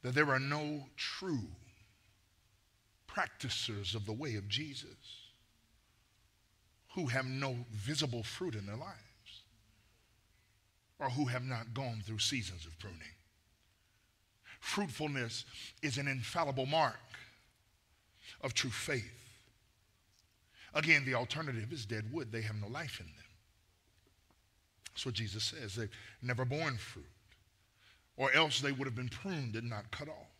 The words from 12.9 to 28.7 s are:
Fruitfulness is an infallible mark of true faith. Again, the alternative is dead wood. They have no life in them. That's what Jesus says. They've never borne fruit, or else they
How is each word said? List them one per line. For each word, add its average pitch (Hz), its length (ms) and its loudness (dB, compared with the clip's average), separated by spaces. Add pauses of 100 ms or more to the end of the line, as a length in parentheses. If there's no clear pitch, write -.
Fruitfulness 143 840 0 (340)
is 135 160 2
an 139 100 2
infallible 135 600 2
mark 143 320 6 (1400)
of 131 100 -2
true - 180 2
faith. 120 400 -2 (1600)
Again, 151 320 8
the 131 80 4
alternative 123 580 0
is 127 140 -6
dead 107 260 -2
wood. 143 180 -4
They 113 120 -2
have 107 140 -2
no 104 120 -4
life 143 320 -6
in 90 60 -10
them. 76 80 -16 (1800)
That's - 140 -6
what 123 80 -2
Jesus 107 300 0
says. 117 300 -4
They've 110 140 -2 (320)
never 123 240 2
borne 143 320 2
fruit, - 320 -10 (1080)
or 135 160 4
else 143 280 8
they 139 120 4